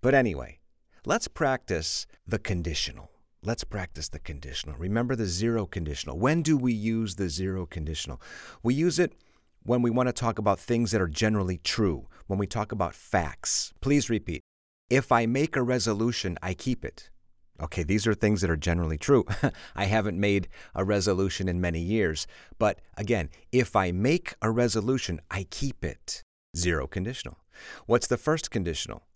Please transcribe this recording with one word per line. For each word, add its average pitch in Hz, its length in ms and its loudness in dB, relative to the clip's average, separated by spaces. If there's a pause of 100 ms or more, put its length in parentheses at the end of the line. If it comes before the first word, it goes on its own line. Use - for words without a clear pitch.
But 131 140 4
anyway, 87 460 2 (440)
let's - 240 0
practice - 760 -2 (200)
the 110 120 0
conditional. - 720 -4 (320)
Let's 117 220 -4
practice 92 440 -8
the 80 100 -8
conditional. 69 600 -10
Remember 113 360 0
the 113 120 -2
zero 104 400 0
conditional. 76 520 -6
When 147 220 4
do 156 160 4
we 127 160 2
use 110 440 -2
the 98 120 -2
zero 92 380 -4
conditional? 76 520 -8 (440)
We 123 100 2
use 156 260 2
it 175 140 4 (500)
when 123 200 2
we 120 80 4
want 123 160 4
to 123 80 0
talk 117 240 -2
about 101 200 2
things 117 340 0
that 107 100 4
are 87 60 2
generally 95 500 0
true, - 500 0 (200)
when 98 100 0
we 101 80 0
talk 110 260 -4
about 95 220 -2
facts. - 880 -2
Please 143 260 4
repeat. 101 320 -2 (480)
"If 131 240 4
I 117 140 6
make 135 280 0
a 135 80 2
resolution, 113 760 0
I 92 140 -4
keep - 280 -4
it." - 280 -12 (500)
Okay, 80 240 -4
these 98 200 2
are 110 100 4
things 104 260 4
that 87 100 2
are 80 60 2
generally 82 420 0
true. 131 260 6 (260)
<laughs> - 260 -16
I 98 80 0
haven't 101 340 0
made 101 300 2 (260)
a 95 100 0
resolution 95 640 0
in 87 120 0
many 87 180 0
years. 87 480 0 (320)
But 104 220 2 (160)
again, 104 340 0 (220)
if 123 240 2
I 92 160 2
make 104 500 0
a 110 80 2
resolution, 113 680 0 (100)
I 98 140 -4
keep - 400 -6
it. - 400 -8 (320)
Zero 82 320 0
conditional. - 500 -8 (480)
What's 113 220 4
the 123 80 2
first - 340 0
conditional? 82 640 -4